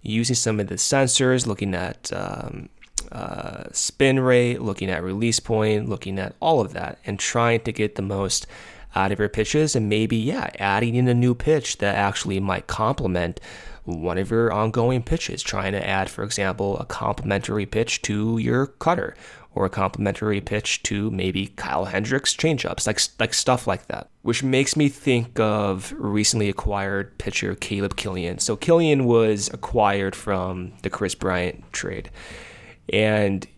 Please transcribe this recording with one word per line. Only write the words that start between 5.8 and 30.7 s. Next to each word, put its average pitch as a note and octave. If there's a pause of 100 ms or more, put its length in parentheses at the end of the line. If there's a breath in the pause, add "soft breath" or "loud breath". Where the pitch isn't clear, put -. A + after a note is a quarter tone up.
looking F#2+
at F#2
all D#3
of G2
that, -
and G2+
trying A#2
to A#2
get G#2+
the G#2+
most G2 (500 loud breath)
out G2
of F#2+
your G#2
pitches, D3
and G#2+
maybe, G#2+
yeah, C#3+ (100)
adding G#2
in B2
a B2
new B2
pitch C#3+
that G2+
actually G2
might F#2+
complement F2+ (460 loud breath)
one F2
of F#2+
your A2+
ongoing A2+
pitches, -
trying G2
to G2
add, F#2+
for -
example, G2
a -
complementary G2+
pitch -
to G#2+
your A#2+
cutter, - (400 loud breath)
or G2
a F#2
complementary G2+
pitch -
to G#2
maybe F#2+
Kyle D2+
Hendricks' A2
changeups, D3
like, G#2+ (200)
like, A2+
stuff -
like F#2+
that, - (120)
which A#2+
makes C3+
me D3
think A#2+
of G#2
recently G#2
acquired G2
pitcher G2
Caleb G2
Killian. F2+
So A2
Killian D#3
was A2
acquired G2
from F#2